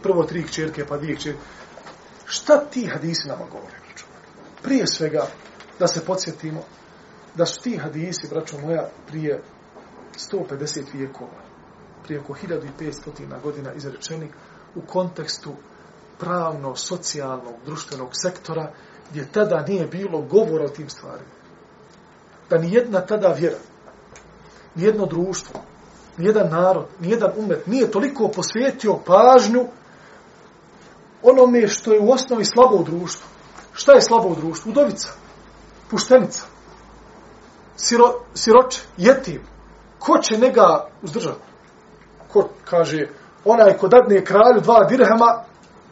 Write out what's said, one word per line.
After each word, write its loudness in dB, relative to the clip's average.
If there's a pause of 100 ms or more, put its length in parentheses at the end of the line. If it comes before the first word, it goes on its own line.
prvo 0
tri -6
kćerke, -8
pa -10
dvije -8
kćerke. -12 (840)
Šta 0
ti -10
hadisi -8
nama -12
govore, -20
braćo? -20 (580)
Prije -2
svega, -6 (540)
da 0
se -6
podsjetimo -8 (720)
da -2
su -12
ti -8
hadisi, -12
braćo -10
moja, -6 (180)
prije -8 (760)
sto -10
pedeset -12
vijekova, -14 (640)
prije -12
oko -16
hiljadu -10
i -18
petstotina -16
godina -12
izrečeni -16 (440)
u -16
kontekstu -8 (680)
pravno, -8
socijalnog, -10 (120)
društvenog -14
sektora, -8 (380)
gdje -12
tada 0
nije -4
bilo -8
govora 0
o -8
tim -16
stvarima. -20 (1120)
Da 2
ni -2
jedna 0
tada 0
vjera, -2 (1200)
ni -6
jedno 0
društvo, -8 (560)
ni -4
jedan 2
narod, 0 (140)
ni -8
jedan 0
umet -4
nije 0
toliko -2
posvetio -2
pažnju 6 (1600)
onome 6
što -2
je 6
u 4
osnovi 0
slabo 4
u 2
društvu. -10 (460)
Šta 4
je 10
slabo 2
u -2
društvu? -10
Udovica, -2 (800)
puštenica, 2 (1300)
siro-, 2 (140)
siroče, 4 (160)
jetim. 2 (580)
Ko 2
će -2
njega 4 (140)
uzdržati? -8 (920)
Ko 2 (160)
kaže, -2 (380)
onaj 6
ko -2
dadne 6
kralju 6
dva 6
dirhema, 2 (480)